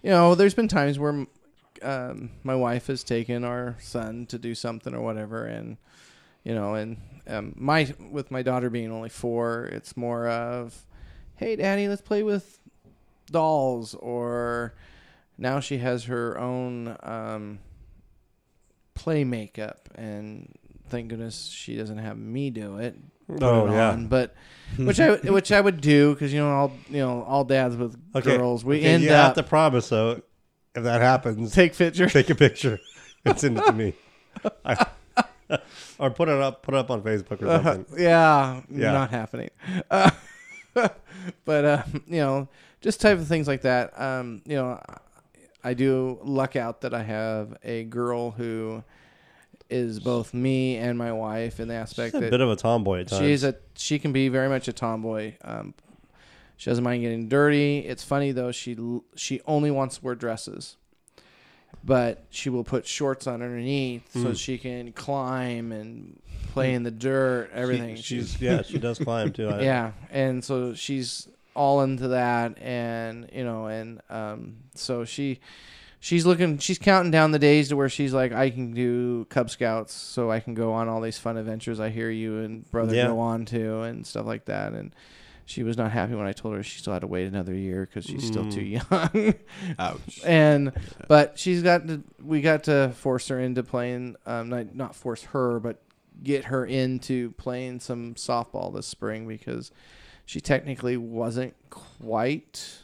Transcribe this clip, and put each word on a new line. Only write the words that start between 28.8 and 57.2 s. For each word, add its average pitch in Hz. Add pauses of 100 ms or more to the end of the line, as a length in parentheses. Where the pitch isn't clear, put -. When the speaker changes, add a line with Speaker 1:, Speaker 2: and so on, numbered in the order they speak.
Speaker 1:
end 165
Speaker 2:
you 151
Speaker 1:
up 147 (100)
Speaker 2:
have 151
to -
promise, 151
though, 113 (540)
if 120
that 117
happens, 117
Speaker 1:
take 180
picture. 175
Speaker 2:
take 139
a 151
picture - (440)
and -
send 123
it 415
to 113
me. 107 (360)
Speaker 1:
<laughs> -
Speaker 2:
I, 131 (1120)
or 135
put 170
it 143
up, 135
put 135
it 135
up 127
on 110
Facebook 104
or 107
Speaker 1:
Uh, 160
Speaker 2:
something. 147
Speaker 1:
yeah, 151
Speaker 2:
Yeah. 120
Speaker 1:
not 135
happening. 120 (400)
Uh, 190 (640)
<laughs> 233 (560)
but, 147
uh, 147 (240)
you 170
know, 139 (340)
just -
type 208
of 156
things 156
like 135
that. 127
Um, 123
you 147
know, 127 (840)
I 127
do 131
luck 135
out 117
that 120
I 113
have 110
a 113
girl 120
who 113 (840)
is 117
both 120
me 131
and 120
my 117
wife 110
in 113
the 117
aspect 113
Speaker 2:
She's 294
a -
Speaker 1:
that 113
Speaker 2:
bit 123
of 123
a 104
tomboy 98
at 90
Speaker 1:
she's 139
Speaker 2:
times. 135
Speaker 1:
a, - (160)
she -
can 143
be 135
very 131
much 131
a 117
tomboy. 110 (100)
Um, 98 (840)
she -
doesn't 120
mind 120
getting 117